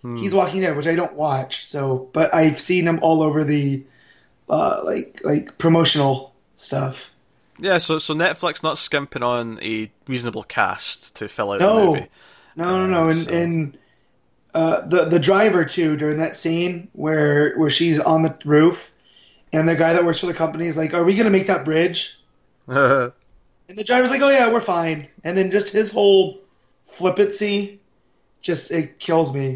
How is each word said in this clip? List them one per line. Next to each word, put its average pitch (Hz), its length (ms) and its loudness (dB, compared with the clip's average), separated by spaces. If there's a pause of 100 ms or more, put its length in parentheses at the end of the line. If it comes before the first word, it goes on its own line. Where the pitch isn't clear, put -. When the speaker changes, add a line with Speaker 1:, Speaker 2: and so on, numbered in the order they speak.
Speaker 1:
Hmm. 120 140 -10
Speaker 2:
He's 185 180 -4
Walking 190 260 2
Dead," 156 160 -2
which 147 100 -6
I 165 80 0
don't 170 180 -4
watch, 143 520 -4
so, 135 480 -4
but 156 220 0
I've 160 240 2
seen 180 280 0
him 165 140 0
all 160 220 2
over 151 200 0
the, 139 400 0 (640)
uh, - 360 0
like, - 400 -8
like, - 340 -2
promotional 151 760 2 (200)
stuff. - 560 -8 (480)
Speaker 1:
Yeah, 180 220 0
so, 160 200 -2
so 156 140 -4
Netflix 160 480 -2
not 156 160 -2
skimping 139 460 -4
on 120 400 -2
a 110 260 -6 (180)
reasonable 120 360 -6
cast - 720 -4
to 104 140 -10
fill 101 240 -4
out 98 80 -2
Speaker 2:
No. 214 180 4
Speaker 1:
the 202 60 6
movie. 160 220 0 (500)
Speaker 2:
No, 185 280 -2
no, - 20 -2
no. 170 180 2
Speaker 1:
Uh, 160 60 2
Speaker 2:
And, 160 120 0
Speaker 1:
so 165 80 -8
Speaker 2:
and, 170 460 -2 (760)
uh, 165 280 0
the, 165 240 2
the 165 140 2
driver, 196 440 4
too, 156 320 -2
during 151 220 -2
that 160 180 -4
scene 170 560 -4
where, 147 640 0
where 156 140 2
she's 160 300 2
on 160 240 4
the 160 120 -2 (100)
roof, 151 460 4 (640)
and 160 160 2
the 165 60 2
guy 165 180 2
that 175 120 2
works 165 140 0
for 185 80 -6
the 170 60 -4
company 160 340 -4
is 156 100 -4
like, 160 160 -4
"Are 175 100 0
we 190 120 4
gonna 220 160 2
make 190 160 2
that 170 180 -2
bridge?" - 540 -2 (480)
Speaker 1:
<laughs> 127 460 2 (540)
Speaker 2:
And 196 120 -16
the 214 40 -6
driver's 247 280 2
like, 277 100 -2
"Oh, 277 80 4
yeah, 247 240 4
we're 233 60 2
fine." 165 480 -4 (160)
And 175 120 -4
then 190 140 2
just 202 240 0
his 214 180 0
whole 196 480 4 (460)
flippancy, 202 960 -2 (600)
just, 165 300 -4
it 160 280 -4
kills 160 340 0
me. 135 220 -4